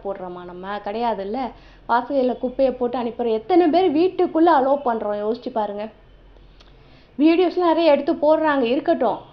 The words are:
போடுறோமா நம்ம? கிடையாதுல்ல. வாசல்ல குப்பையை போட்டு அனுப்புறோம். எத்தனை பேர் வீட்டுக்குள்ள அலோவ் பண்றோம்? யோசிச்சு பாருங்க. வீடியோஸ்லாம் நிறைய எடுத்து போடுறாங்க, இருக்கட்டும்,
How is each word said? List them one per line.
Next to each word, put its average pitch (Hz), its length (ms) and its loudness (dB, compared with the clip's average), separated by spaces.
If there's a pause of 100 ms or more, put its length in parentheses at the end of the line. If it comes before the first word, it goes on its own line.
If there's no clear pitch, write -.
போடுறோமா 185 400 -10
நம்ம? 180 320 -12
கிடையாதுல்ல. 208 640 -6 (500)
வாசல்ல 254 500 -2
குப்பையை 254 360 0
போட்டு 247 240 -4
அனுப்புறோம். 233 340 -4
எத்தனை 339 340 2
பேர் 330 300 2
வீட்டுக்குள்ள 349 520 2
அலோவ் 285 380 4
பண்றோம்? 208 340 -2
யோசிச்சு 240 320 -6
பாருங்க. 208 360 -6 (1300)
வீடியோஸ்லாம் 339 540 2
நிறைய 320 180 4
எடுத்து 285 220 2
போடுறாங்க, 302 500 2
இருக்கட்டும், 247 560 0 (140)